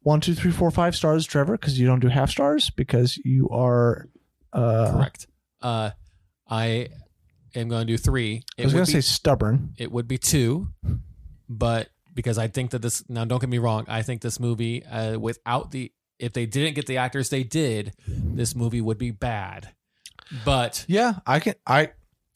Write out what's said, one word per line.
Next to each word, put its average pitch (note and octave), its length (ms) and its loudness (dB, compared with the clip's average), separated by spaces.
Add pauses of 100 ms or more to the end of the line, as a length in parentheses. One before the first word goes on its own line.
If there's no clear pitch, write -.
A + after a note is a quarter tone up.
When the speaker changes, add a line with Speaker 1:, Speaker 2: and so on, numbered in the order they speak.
Speaker 1:
one, D3+ 180 4
two, E3+ 140 0
three, F3 160 2
four, E3 200 2
five F3 260 2
stars, D#3+ 300 2
Trevor, D3+ 300 0
'cause C#3 220 -2
you B2 80 6
don't B2+ 140 4
do B2 80 4
half C3 220 2
stars C#4+ 400 2
because B2 540 0
you C3 260 4
are, A#2+ 580 2 (440)
uh, A2+ 400 2
Speaker 2:
Correct. - 340 0 (360)
Uh, A2+ 280 -2 (580)
I A#2 400 0 (680)
am A#2 140 -4
gonna A#2 160 -2
do A2+ 120 0
three. A#2+ 460 0 (160)
Speaker 1:
I A#2+ 40 -6
Speaker 2:
It - 20 -4
Speaker 1:
was C#3 100 4
Speaker 2:
would E3 60 4
Speaker 1:
gonna F3+ 60 4
Speaker 2:
be, D#3 60 0
Speaker 1:
say D3+ 100 4
stubborn. B2+ 760 0
Speaker 2:
it A#2+ 140 -8
would A#2 160 -4
be B2+ 100 -4
two, C#3+ 540 0 (760)
but A2+ 420 -2 (220)
because A#2+ 260 -2
I A2+ 100 -2
think B2 240 -4
that A#2+ 100 -6
this, - 260 -6
now A#2 160 -4
don't A#2+ 160 -2
get B2+ 100 -2
me A#2+ 80 0
wrong, A2+ 300 0
I A2+ 140 -4
think A#2+ 200 -6
this A#2+ 180 -6
movie, A#2 440 -2
uh, A2 340 -6
without A#2 520 -4
the, C3 220 -10 (260)
if A#2+ 140 -6
they A#2+ 120 -2
didn't C#3 300 -2
get C3 120 -4
the C3 100 -4
actors B2+ 320 -2
they C3+ 160 -2
did, A2+ 500 -2 (140)
this - 480 -4
movie A#2+ 240 0
would A2 180 -2
be A#2+ 140 -4
bad. G2 580 -8 (760)
But B2+ 440 0
Speaker 1:
Yeah, G#3 380 2
I C3+ 140 6
can, - 140 -2 (120)
I, D3 260 4 (440)